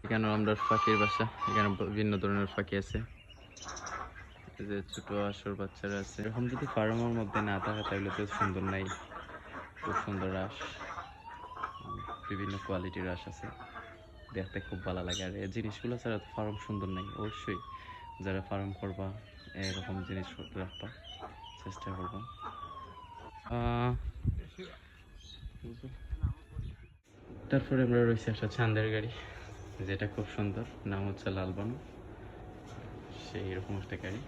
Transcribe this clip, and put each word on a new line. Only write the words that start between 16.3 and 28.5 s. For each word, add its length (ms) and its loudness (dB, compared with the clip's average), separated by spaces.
ফার্ম 220 0
সুন্দর 320 0
নাই। 80 -2
অবশ্যই 380 -2
যারা 260 2
ফার্ম 200 0
করবা 260 -2
এরকম 280 -2
জিনিস 200 -2
রাখবা, 260 -6
চেষ্টা 360 -6
করবা। 220 -4
আহ, 360 2
তারপরে 360 6
আমরা 120 10
রয়েছে 240 4
একটা 220 2